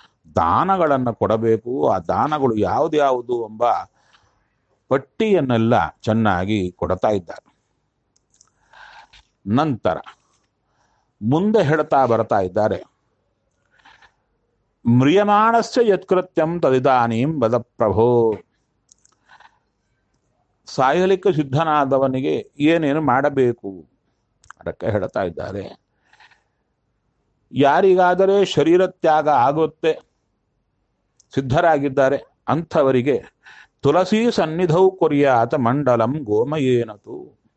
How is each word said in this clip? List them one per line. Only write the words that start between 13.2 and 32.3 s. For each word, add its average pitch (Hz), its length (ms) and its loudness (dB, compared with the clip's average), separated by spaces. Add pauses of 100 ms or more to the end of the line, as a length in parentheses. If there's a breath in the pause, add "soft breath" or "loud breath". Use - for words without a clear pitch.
ಮ್ರಿಯಮಾಣಸ್ಯ 208 1040 2
ಯತ್ಕೃತ್ಯಂ 175 720 -2
ತದಿದಾನೀಂ 131 840 0
ವದ 113 140 0
ಪ್ರಭೋ. 110 520 0 (2500 soft breath)
ಸಾಯಲಿಕ್ಕೆ 185 640 0
ಸಿದ್ಧನಾದವನಿಗೆ 139 1040 -2 (240)
ಏನೇನು 156 420 0
ಮಾಡಬೇಕು 135 720 0 (880)
ಅದಕ್ಕೆ 80 300 -10
ಹೇಳ್ತಾ 98 320 -4
ಇದ್ದಾರೆ. 92 420 -10 (1900 soft breath)
ಯಾರಿಗಾದರೆ 180 920 2
ಶರೀರ 175 420 2
ತ್ಯಾಗ 156 420 0
ಆಗುತ್ತೆ, 151 640 0 (1400)
ಸಿದ್ಧರಾಗಿದ್ದಾರೆ, 139 840 0 (300)